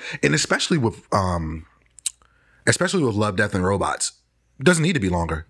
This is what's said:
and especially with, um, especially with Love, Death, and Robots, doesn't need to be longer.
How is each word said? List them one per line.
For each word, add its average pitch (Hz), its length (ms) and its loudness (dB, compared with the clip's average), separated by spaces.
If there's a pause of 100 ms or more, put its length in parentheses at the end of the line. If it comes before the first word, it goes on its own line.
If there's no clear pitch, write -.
(240)
and 143 100 4
especially 160 440 0
with, 113 360 -2
um, 85 520 -2 (1000)
especially 180 380 2
with 113 120 2
Love, 104 200 0
Death, 104 180 0
and 92 120 0
Robots, 87 480 -2 (500)
doesn't 165 200 4
need 185 100 2
to 143 80 -2
be 95 80 0
longer. 82 400 -2